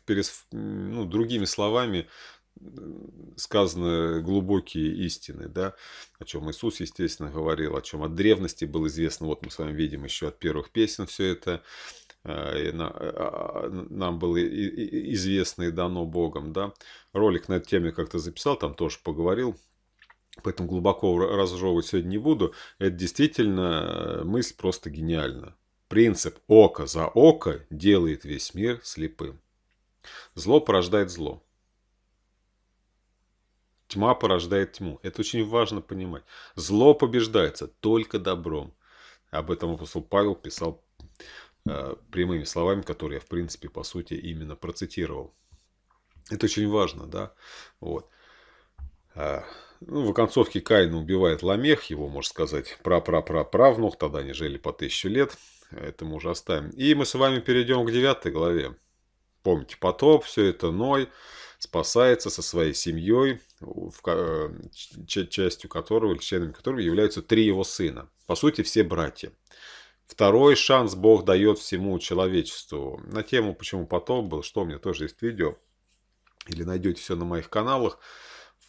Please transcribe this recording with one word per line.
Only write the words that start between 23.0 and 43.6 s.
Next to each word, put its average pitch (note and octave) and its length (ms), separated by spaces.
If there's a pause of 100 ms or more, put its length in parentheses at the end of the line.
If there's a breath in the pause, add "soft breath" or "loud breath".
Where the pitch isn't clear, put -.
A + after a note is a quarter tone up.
э, - 20
мысль G#2+ 340
просто - 320
гениальна. D2+ 640 (340)
Принцип G#2+ 480 (100)
"око G#2+ 400
за D#2+ 200
око A2+ 600
делает E2 560
весь D2 280
мир A#2 300
слепым". D#2 580 (920 loud breath)
Зло A2 260
порождает G2 500
зло. E2 320 (2500)
Тьма A2 280
порождает F#2+ 580
тьму. E2 300
Это F#2 180
очень A2 240
важно A2 360
понимать. F2+ 420 (320 loud breath)
Зло G#2 380
побеждается A2+ 720
только A2 520
добром. E2 540 (580 soft breath)
Об D#2 200
этом E2+ 220
апостол D#2+ 280
Павел G2+ 340
писал, - 460 (840 loud breath)
э, C#2 300 (160)
прямыми F2 340
словами, F#2+ 380
которые D2+ 340
я, - 40
в - 60
принципе, F2 420